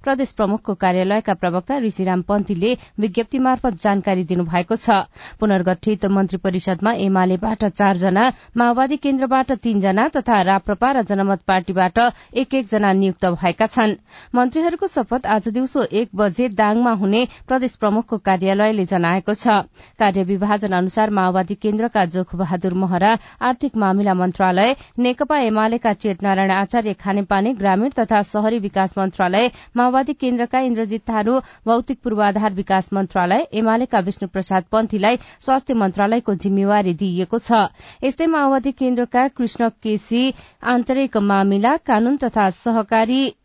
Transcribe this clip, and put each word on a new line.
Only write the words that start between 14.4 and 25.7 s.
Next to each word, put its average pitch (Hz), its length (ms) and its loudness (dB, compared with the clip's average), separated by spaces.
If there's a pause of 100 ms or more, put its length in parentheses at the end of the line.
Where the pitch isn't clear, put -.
शपथ 247 380 -4
आज 214 220 0
दिउँसो 254 340 -2 (120)
एक 220 180 0
बजे 208 380 0
दाङमा 220 420 2
हुने 208 340 0 (220)
प्रदेश 254 280 -2
प्रमुखको 214 440 -2
कार्यालयले 196 640 0
जनाएको 180 500 0
छ। - 120 -4 (500)
कार्यविभाजन 202 760 0
अनुसार 185 380 0
माओवादी 185 440 0
केन्द्रका 214 520 0
जोखबहादुर 180 680 -4
महरा 190 420 2 (240)
आर्थिक 254 360 -2
मामिला 196 380 2
मन्त्रालय, 185 640 2 (220)
नेकपा 247 480 0
एमालेका 220 480 0